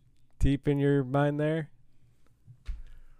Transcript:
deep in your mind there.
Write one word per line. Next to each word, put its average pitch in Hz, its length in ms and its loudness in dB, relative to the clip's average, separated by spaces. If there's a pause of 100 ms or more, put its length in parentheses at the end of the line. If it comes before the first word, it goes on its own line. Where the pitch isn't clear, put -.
(380)
deep 139 300 2
in 143 100 2
your 143 260 2
mind 147 360 0
there. 151 300 -2 (1500)